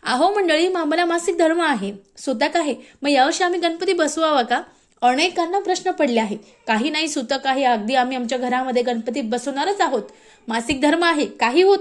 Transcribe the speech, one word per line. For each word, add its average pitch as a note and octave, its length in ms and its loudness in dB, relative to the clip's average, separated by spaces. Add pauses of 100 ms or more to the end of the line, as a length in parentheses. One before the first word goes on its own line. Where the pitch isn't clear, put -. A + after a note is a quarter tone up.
अहो D4+ 300 2
मंडळी, F4 340 2
आम्हाला E4+ 380 0
मासिक E4+ 320 -2
धर्म E4 240 2
आहे, G#3+ 320 -2 (240)
सुतक C#4+ 400 -2
आहे, D4 180 -2 (260)
मग C#4+ 80 -2
यावर्षी C#4+ 340 4
आम्ही F4+ 160 0
गणपती E4+ 340 -2
बसवावा D#4 480 2
का? A#3+ 200 0 (400)
अनेकांना E4 580 0
प्रश्न F#4 320 -2
पडले C#4 280 0
आहे. G#3 180 -4 (300)
काही A3+ 220 0
नाही, D#4 180 -2
सुतक C#4 400 -4
आहे, C4+ 160 0
अगदी A#3+ 320 0
आम्ही B3+ 220 0
आमच्या B3 200 -4
घरामध्ये B3 440 -2
गणपती A#3+ 400 -4
बसवणारच C#4 600 -2
आहोत. C4 220 0 (440)
मासिक A#3 340 -4
धर्म D#4 220 4
आहे, D#4 220 2
काही B3 360 2
होत G4 200 6